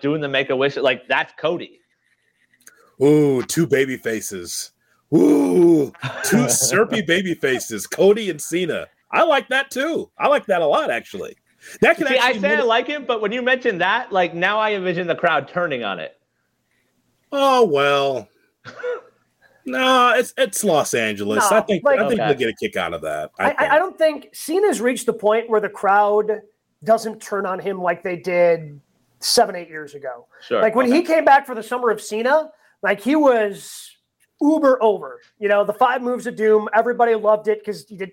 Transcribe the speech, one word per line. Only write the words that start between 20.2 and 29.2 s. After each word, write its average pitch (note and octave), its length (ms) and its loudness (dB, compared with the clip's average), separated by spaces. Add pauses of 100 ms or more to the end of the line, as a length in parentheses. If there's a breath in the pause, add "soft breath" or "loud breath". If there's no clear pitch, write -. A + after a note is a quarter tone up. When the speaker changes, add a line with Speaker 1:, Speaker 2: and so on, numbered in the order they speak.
Speaker 2:
it's B3+ 240 -2
Los D#3 320 2
Angeles. G#2+ 440 -2 (120)
Speaker 3:
No, G#3 60 4
Speaker 2:
I G#3+ 60 4
think, G#3 220 -2
Speaker 3:
like C#4 140 4
Speaker 2:
I - 100 0
think A2 120 0
Speaker 1:
Okay. - 80 0
Speaker 2:
we'll C3 100 0
get A#2+ 120 0
a G#2 40 -8
kick G#2 220 -6
out E2+ 180 -2
of E2 80 -8
that, D#2 340 -6
I - 60 -6
Speaker 3:
I, - 40 0
I, C#4+ 100 0
Speaker 2:
think. C4+ 160 0
Speaker 3:
I D4+ 60 4
don't F#4 200 -2
think D#4 340 0
Cena's E4+ 480 -2
reached A#3+ 260 -2
the A#3 60 0
point A3+ 380 -2
where G#3+ 100 2
the G3 80 -2
crowd G#3 720 0 (440)
doesn't A3 360 0
turn G3 260 -6
on F#3 120 -6
him F#3 240 -6
like F3 220 -2
they F3+ 100 -4
did E3+ 640 0 (380)
seven, G3 380 0